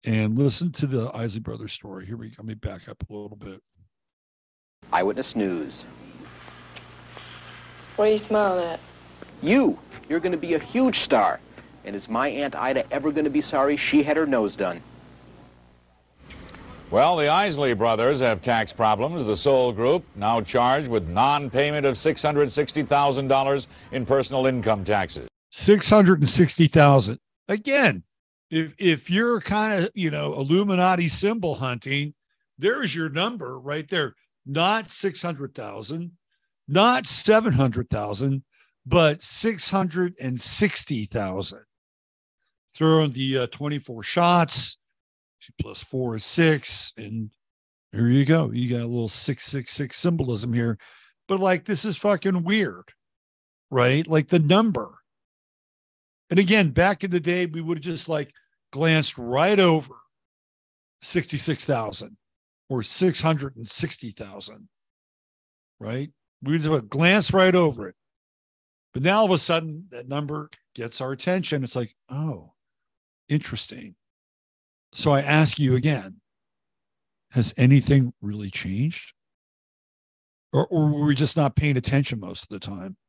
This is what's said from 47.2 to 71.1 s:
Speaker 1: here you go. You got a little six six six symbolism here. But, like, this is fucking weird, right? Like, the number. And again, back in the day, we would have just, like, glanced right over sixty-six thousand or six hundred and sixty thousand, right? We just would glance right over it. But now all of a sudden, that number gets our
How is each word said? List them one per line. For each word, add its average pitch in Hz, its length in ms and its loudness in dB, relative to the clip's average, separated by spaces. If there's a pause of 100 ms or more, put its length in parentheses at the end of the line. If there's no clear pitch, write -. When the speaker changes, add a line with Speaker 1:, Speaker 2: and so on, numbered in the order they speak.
Speaker 1:
here 113 160 0
you 135 160 4
go. 147 280 2
You 120 180 -4
got 120 140 -2
a 117 40 -6
little 117 220 -4
six - 360 -6
six 135 280 -8
six 139 260 -8
symbolism 123 540 -2
here. 117 240 0 (500)
But, 190 120 -2
like, 185 260 0
this 202 200 -4
is 202 120 -4
fucking 190 460 0
weird, 165 500 -2 (800)
right? 131 360 2
Like, 156 200 2
the 175 120 4
number. 160 540 2 (1400)
And 170 100 4
again, 196 300 4
back 175 340 2
in 196 60 -6
the 175 100 0
day, 175 280 -2
we 160 140 -8
would 160 180 -4
have 143 40 -16
just, 165 240 -8
like, 151 240 -4 (400)
glanced 156 460 0
right 143 420 2
over 160 360 2 (1040)
sixty-six - 640 -4
thousand 110 500 -4 (540)
or 123 140 -4
six - 380 0
hundred 139 340 -2
and 117 120 -14
sixty - 440 -8
thousand, 101 580 -18 (1120)
right? 123 320 -10 (320)
We 147 140 0
just 151 120 -2
would 123 200 0
glance 175 440 2
right 185 220 4
over 135 320 0
it. 92 80 -16 (1000)
But 127 80 -4
now 190 180 4
all 220 60 6
of 185 60 4
a 165 80 4
sudden, 165 500 -4
that 123 180 -16
number 147 440 -6 (240)
gets 117 260 -10
our 135 120 -6